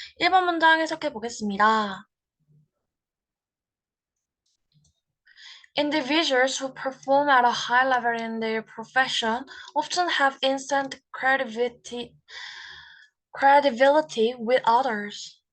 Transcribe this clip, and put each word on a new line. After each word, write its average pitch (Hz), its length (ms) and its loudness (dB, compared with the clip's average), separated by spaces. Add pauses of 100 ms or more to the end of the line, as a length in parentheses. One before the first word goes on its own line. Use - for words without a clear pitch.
(180)
일 339 120 0
번 370 160 4
문장 320 340 4
해석해 311 320 -4
보겠습니다. 214 960 -2 (3750)
Individuals 285 800 0
who 269 160 -8
perform 269 560 0
at 247 160 6
a 233 60 4
high 240 340 0
level 240 320 0
in 226 220 -6
their 220 240 -4
profession 240 840 -2 (300)
often 339 340 -2
have 277 320 0
instant 269 600 -4 (100)
credibility, 240 1040 -4 (1200)
credibility 277 1040 4
with 233 260 0
others. 226 760 -2 (120)